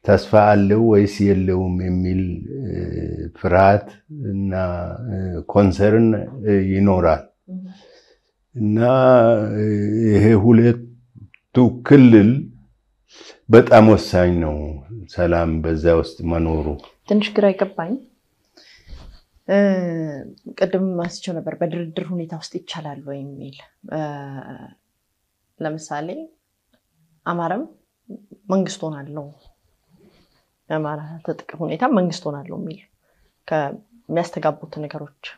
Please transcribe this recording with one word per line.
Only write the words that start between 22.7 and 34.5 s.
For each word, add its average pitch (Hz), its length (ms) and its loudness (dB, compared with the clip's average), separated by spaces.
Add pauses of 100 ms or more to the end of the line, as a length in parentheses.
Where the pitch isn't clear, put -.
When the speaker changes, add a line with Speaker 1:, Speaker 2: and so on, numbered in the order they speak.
Speaker 2:
ወይ 139 160 -14
የሚል። 139 380 -18 (340)
እ፣ 156 100 -8 (1600)
ለምሳሌ 156 480 -10 (1160)
አማራም 175 380 -6 (840)
መንግስት 190 340 -4
ሆናለሁ፣ 147 440 -12 (1400)
የአማራ 151 300 -8 (200)
ትጥቅ - 360 -12
ሁኔታ 160 340 -6
መንግስት 180 340 -2
ሆናለሁ 147 300 -12
የሚል 160 240 -14 (720)
ከሚያስተጋቡት 156 1300 -8